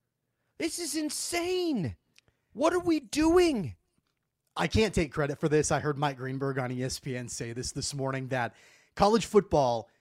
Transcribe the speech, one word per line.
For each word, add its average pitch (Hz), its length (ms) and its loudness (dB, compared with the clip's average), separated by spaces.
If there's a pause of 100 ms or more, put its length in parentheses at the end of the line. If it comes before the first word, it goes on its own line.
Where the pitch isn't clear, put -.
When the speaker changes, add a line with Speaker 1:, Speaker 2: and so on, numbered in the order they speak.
(560)
Speaker 1:
This 330 220 -4
is 302 180 -6
insane. 320 1000 -2 (580)
What 311 180 2
are 359 80 0
we 339 200 0
doing? 294 760 2 (840)
Speaker 2:
I 170 120 -2
can't 208 260 2
take 165 180 0
credit 143 260 -2
for 160 120 0
this. 151 200 4
I 147 100 2
heard 147 180 -2
Mike 143 180 0
Greenberg 135 420 -4
on 123 140 -2
E 123 100 -4
S 131 160 -4
P 135 160 -8
N 123 140 -8
say 117 240 -8
this 123 200 -6
this 131 200 -6
morning, 135 360 -4
that 120 260 -2 (420)
college 208 300 4
football 135 640 2 (100)